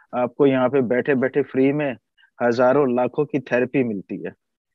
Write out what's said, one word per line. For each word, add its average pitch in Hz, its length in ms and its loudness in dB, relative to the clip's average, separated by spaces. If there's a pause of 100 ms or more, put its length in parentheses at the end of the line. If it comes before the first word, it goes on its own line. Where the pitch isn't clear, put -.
(160)
आपको 123 320 0
यहाँ 127 220 2
पे 139 120 0
बैठे-बैठे 127 600 0
free 135 320 0
में 147 220 -4 (460)
हजारों 127 540 2
लाखों 123 300 -2
की 139 140 -4
therapy 127 440 -2
मिलती 101 400 -8
है। 92 80 -12 (440)